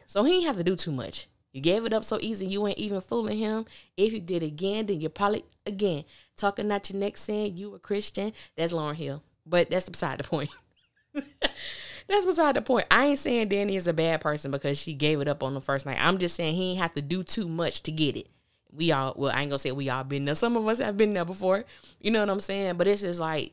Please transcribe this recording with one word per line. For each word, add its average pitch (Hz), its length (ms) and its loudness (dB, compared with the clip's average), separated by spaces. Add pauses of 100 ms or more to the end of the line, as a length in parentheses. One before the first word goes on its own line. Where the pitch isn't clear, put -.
so 208 180 2
he 349 120 6
ain't 349 100 2
have 262 100 0
to 170 80 0
do 180 120 2
too 170 140 0
much. - 380 -6 (240)
You 135 80 -12
gave 190 240 4
it 220 80 -4
up 220 120 0
so 220 180 -2
easy, 202 240 -4
you 196 200 -2
ain't 196 120 -2
even 202 240 -4
fooling 214 340 -2
him. 220 300 -2 (280)
If 220 200 2
you 214 60 -6
did 175 220 -2
again, 190 440 -2
then 196 140 0
you're 156 100 -4
probably, 202 340 0 (220)
again, 190 380 -2 (340)
talking 208 340 0
out 202 160 -2
your 196 100 -6
neck 202 200 -2
saying 208 400 -4
you 202 160 -12
a 190 40 -18
Christian. 208 540 -4 (240)
That's 170 160 0
Lauryn 151 220 -2
Hill. 143 280 -6 (220)
But 170 240 4
that's 185 200 0
beside 147 300 -2
the 143 60 -6
point. 147 300 -2
<laughs> - 60 -20 (540)
That's - 1120 -2
beside 320 320 4
the 226 60 2
point. 233 280 2
I 247 160 8
ain't 285 120 4
saying 233 300 2
Danny 202 280 2
is 175 100 -2
a 170 60 4
bad 160 300 2
person 147 280 -2
because 143 280 -2
she 160 160 -6
gave 151 260 2
it 139 80 0
up 143 140 -2
on 135 100 -2
the 135 80 -4
first 139 240 -2
night. 139 160 -4
I'm 170 160 4
just 180 200 0
saying 160 180 0
he 185 160 0
ain't 180 100 -2
have 170 140 -2
to 143 80 -2
do 175 200 -2
too 190 240 2
much 165 360 -2
to 156 100 -6
get 151 240 0
it. - 120 -10 (440)
We 160 200 2
all, 135 220 0
well, 135 200 -2
I 135 80 0
ain't 147 80 -4
gonna 139 80 0
say 135 140 -2
we 135 180 -4
all 131 140 -2
been 139 200 -4
there. 143 100 0
Some 240 220 2
of 220 100 -2
us 233 120 2
have 214 180 -2
been 208 160 4
there 175 140 -2
before. 190 400 0 (340)
You 208 100 0
know 226 100 4
what 202 100 2
I'm 196 100 0
saying? 196 380 -2
But 180 80 2
it's 202 160 4
just 175 180 -4
like, 160 320 -2